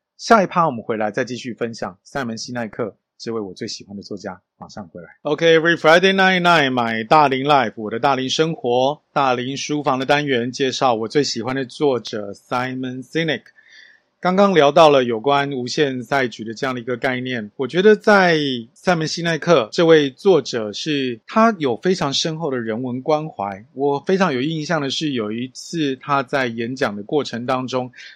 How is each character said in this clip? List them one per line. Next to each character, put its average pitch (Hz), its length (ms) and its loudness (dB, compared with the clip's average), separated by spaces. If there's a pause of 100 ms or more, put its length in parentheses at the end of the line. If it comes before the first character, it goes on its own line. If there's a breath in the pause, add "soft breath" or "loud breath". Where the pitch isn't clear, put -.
(180)
下 226 260 4
一 - 20 0
趴 170 200 0
我 151 60 0
们 113 120 -8
回 113 140 -4
来 107 120 -2
再 127 140 -4
继 120 140 -6
续 113 160 -10
分 117 200 -6
享 101 300 -10
塞 139 220 -8
门 113 120 -8
西 - 140 -12
奈 120 160 -6
克 104 280 -8 (220)
这 117 160 -10
位 113 60 -6
我 95 140 -10
最 120 120 -10
喜 - 200 -12
欢 101 100 -18
的 95 80 -14
作 104 140 -12
家， 95 240 -12 (160)
马 87 100 -20
上 104 220 -16
回 87 120 -18
来。 82 60 -20 (140)
OK，every 160 560 2
Friday 175 360 6
night 190 280 2
night， 165 280 4
买 113 360 -2
大 147 240 6
龄 131 160 -2
life， 135 320 2
我 107 120 -8
的 110 80 -6
大 135 200 0
龄 131 120 -6
生 160 240 0
活， 131 480 -2 (120)
大 135 220 2
龄 127 200 -8
书 147 260 -4
房 135 160 0
的 131 80 -4
单 147 200 2
元， 127 260 -2
介 131 180 -2
绍 123 260 0
我 110 120 -6
最 143 160 2
喜 117 180 -6
欢 127 140 -6
的 135 80 -4
作 135 340 -2
者 104 360 -8
Simon 127 680 -6
Sinek。 156 420 -4 (760 loud breath)
刚 180 160 0
刚 196 180 4
聊 147 180 6
到 160 160 8
了 139 160 6
有 117 160 -2
关 143 320 0
无 123 140 -6
限 131 380 -2
赛 131 240 0
局 110 160 -10
的 113 100 -10
这 135 140 -6
样 127 80 -6
的 123 40 -8
一 120 40 -14
个 123 120 -6
概 127 240 -4
念， 123 360 -8
我 131 120 -4
觉 165 140 -2
得 214 140 8
在 196 420 4 (340)
塞 - 240 0
门 160 120 -2
西 165 160 -6
奈 165 120 -2
克 143 360 2
这 180 120 2
位 151 280 6
作 180 280 4
者 117 320 -6
是， 131 540 -4
他 226 320 2
有 135 180 -2
非 180 200 0
常 143 180 -2
深 160 240 -4
厚 160 140 -4
的 127 80 -2
人 113 240 -4
文 127 180 -6
关 151 260 0
怀。 98 460 -8
我 143 280 -2
非 190 140 0
常 180 160 2
有 123 80 -2
印 151 240 -4
象 156 160 -2
的 139 120 -4
是， 147 220 -6
有 107 180 -4
一 120 160 -8
次 143 480 -6
他 139 260 -2
在 131 240 -2
演 117 300 -6
讲 123 200 -2
的 101 60 -10
过 139 220 -2
程 123 240 -8
当 131 180 -2
中， 127 260 -6 (240 loud breath)